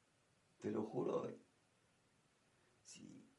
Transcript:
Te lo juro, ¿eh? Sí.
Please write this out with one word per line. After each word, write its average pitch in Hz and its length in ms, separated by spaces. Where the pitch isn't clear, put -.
Te 104 140
lo 110 100
juro, - 460
¿eh? - 100
Sí. - 420